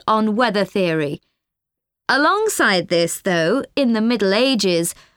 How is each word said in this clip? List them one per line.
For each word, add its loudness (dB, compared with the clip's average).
on 0
weather 0
theory. -2
Alongside 0
this, 0
though, 0
in 0
the 0
Middle 0
Ages, 0